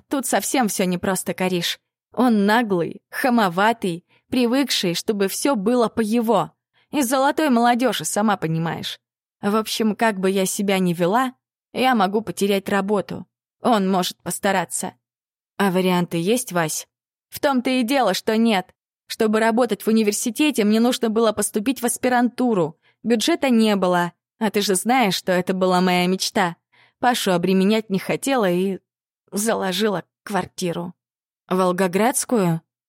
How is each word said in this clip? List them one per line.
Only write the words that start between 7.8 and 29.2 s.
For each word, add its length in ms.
сама 320
понимаешь. 640
В 140
общем, 400
как 240
бы 100
я 160
себя 340
ни 140
вела, 400
я 220
могу 260
потерять 480
работу. 560
Он 280
может 340
постараться». 680
«А 140
варианты 460
есть, 340
Вась?» 360
В 100
том-то 300
и 140
дело, 300
что 240
нет. 360
Чтобы 320
работать 440
в 40
университете, 800
мне 140
нужно 300
было 220
поступить 500
в 40
аспирантуру. 920
Бюджета 420
не 280
было, 340
а 140
ты 80
же 160
знаешь, 400
что 160
это 220
была 260
моя 280
мечта. 500
Пашу 320
обременять 580
не 100
хотела 520
и 280